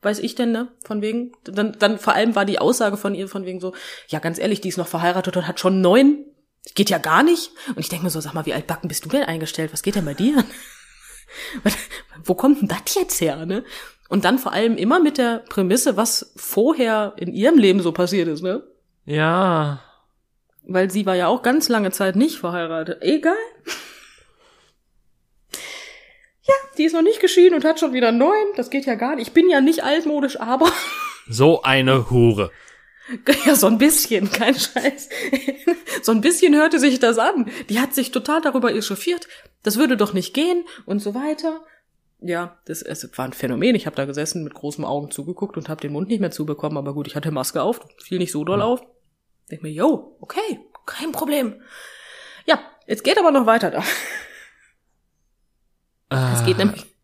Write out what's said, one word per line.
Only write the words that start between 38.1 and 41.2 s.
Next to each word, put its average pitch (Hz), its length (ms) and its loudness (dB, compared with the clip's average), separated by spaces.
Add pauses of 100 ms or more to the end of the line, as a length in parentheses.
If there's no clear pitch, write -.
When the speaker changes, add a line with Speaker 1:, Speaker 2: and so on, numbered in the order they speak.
Speaker 1:
total 302 320 -2
darüber 254 320 0
echauffiert. 220 520 -4 (360)
Das 208 160 -2
würde 262 180 2
doch 202 160 0
nicht 180 220 -4
gehen 339 300 0 (200)
und 202 140 -4
so 202 160 -6
weiter. 311 480 -6 (580)